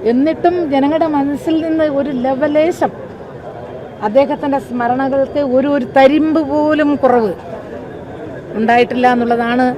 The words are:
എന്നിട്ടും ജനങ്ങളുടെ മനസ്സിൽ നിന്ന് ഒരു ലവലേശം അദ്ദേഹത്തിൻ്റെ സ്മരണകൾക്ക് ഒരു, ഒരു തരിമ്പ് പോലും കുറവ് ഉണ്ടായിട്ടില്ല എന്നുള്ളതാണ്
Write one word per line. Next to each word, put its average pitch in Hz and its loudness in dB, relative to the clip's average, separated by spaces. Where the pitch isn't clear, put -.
എന്നിട്ടും 311 2
ജനങ്ങളുടെ 302 2
മനസ്സിൽ 285 0
നിന്ന് 320 0
ഒരു 294 -2
ലവലേശം 302 0
അദ്ദേഹത്തിൻ്റെ 277 0
സ്മരണകൾക്ക് 262 0
ഒരു, 269 2
ഒരു 247 0
തരിമ്പ് 294 6
പോലും 302 2
കുറവ് 240 2
ഉണ്ടായിട്ടില്ല 240 2
എന്നുള്ളതാണ് 233 0